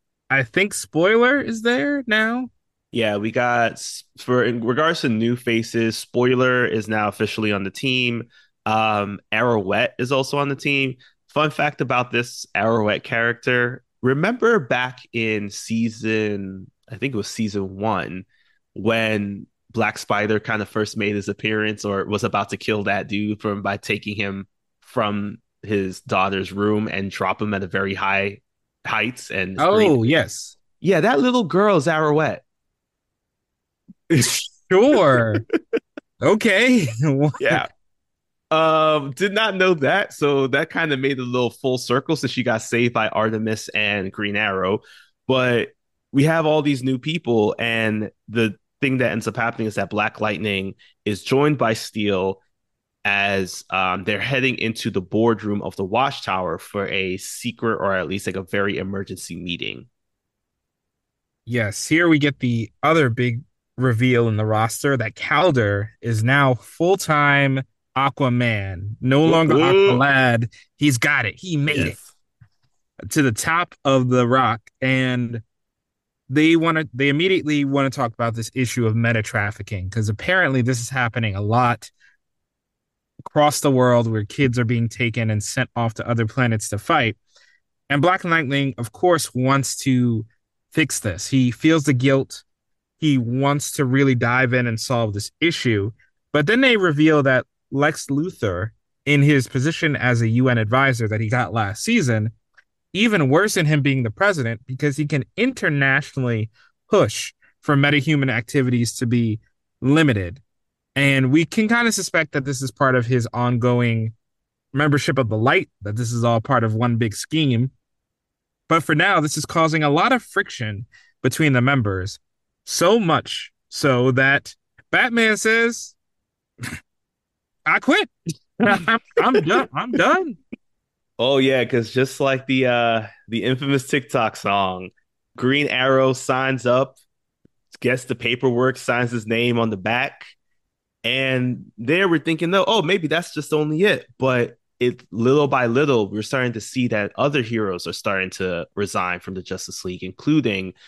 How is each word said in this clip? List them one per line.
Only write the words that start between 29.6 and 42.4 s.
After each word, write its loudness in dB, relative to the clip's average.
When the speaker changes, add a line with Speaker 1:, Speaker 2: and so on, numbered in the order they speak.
Speaker 2:
scream. 4
Speaker 1:
yes. -2
Speaker 2:
Yeah, 2
that 2
little 2
girl 2
is 2
Arrowette. 2
Speaker 1:
Sure. 4
Speaker 2:
<laughs> -8
Speaker 1:
Okay. 4
<laughs> -4
What? 2
Speaker 2:
Yeah. 0
Um, 2
did -2
not 0
know 4
that. 0
So 2
that 0
kinda -2
made -2
a -6
little 0
full -4
circle -2
since -4
she -4